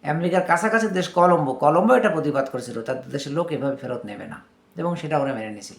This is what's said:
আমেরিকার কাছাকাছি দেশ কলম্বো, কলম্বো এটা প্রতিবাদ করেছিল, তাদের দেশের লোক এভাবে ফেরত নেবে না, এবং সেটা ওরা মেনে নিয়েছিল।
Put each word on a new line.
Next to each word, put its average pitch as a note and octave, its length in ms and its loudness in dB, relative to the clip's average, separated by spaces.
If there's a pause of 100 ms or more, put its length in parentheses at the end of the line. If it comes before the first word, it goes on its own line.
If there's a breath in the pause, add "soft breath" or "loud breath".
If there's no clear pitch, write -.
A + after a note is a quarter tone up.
আমেরিকার E3+ 400 0
কাছাকাছি G#3+ 460 2
দেশ F#3 200 -2
কলম্বো, E3 460 4
কলম্বো F#3 400 6
এটা A3 140 4
প্রতিবাদ D3 400 0
করেছিল, A#2 340 -8
তাদের B2 280 -8
দেশের C#3+ 220 -6
লোক E3 200 -2
এভাবে C3+ 240 -2
ফেরত B2 280 -8
নেবে G2+ 220 -12
না, - 180 -16 (320)
এবং E3+ 200 -4
সেটা D3+ 220 -2
ওরা C3+ 160 0
মেনে A2 160 -8
নিয়েছিল। G#2 280 -14